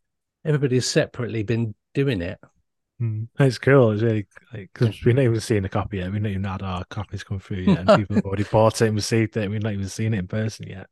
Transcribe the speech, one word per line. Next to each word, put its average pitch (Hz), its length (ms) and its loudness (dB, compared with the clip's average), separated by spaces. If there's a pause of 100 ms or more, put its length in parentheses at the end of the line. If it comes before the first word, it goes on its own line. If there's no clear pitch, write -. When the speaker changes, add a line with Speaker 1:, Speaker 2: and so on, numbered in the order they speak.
(460)
Speaker 1:
everybody 139 300 2
has 120 100 2
separately 113 560 -2
been 113 320 -2 (180)
doing 139 300 0
it. 90 160 -6 (640)
Speaker 2:
Mm. 113 280 -4 (100)
It's 135 200 2
cool. 131 340 6
It's 104 100 0
really, 110 240 0 (260)
like, 101 220 -16
'cause - 300 -2
we've 120 100 6
not 139 80 4
even 113 180 2
seen 104 260 0
a - 20 -8
copy 101 300 -4
yet. 92 120 -4
We've 104 120 -4
not 107 80 -2
even 95 140 -4
had 95 180 -6
our 90 240 -6
copies - 360 -10
come 101 160 -8
through 101 200 -8
yet, 92 220 0
and 92 80 0
Speaker 1:
<laughs> 202 80 8
Speaker 2:
people 104 200 -4
have 101 80 2
already 98 200 0
bought 110 360 4
it 117 80 6
and 107 80 0
received 110 400 0
it. 107 140 -2
We've 107 120 -4
not 110 120 -4
even 98 140 -4
seen 110 260 -4
it 107 40 -2
in 90 80 -4
person 110 420 -6
yet. 95 240 -14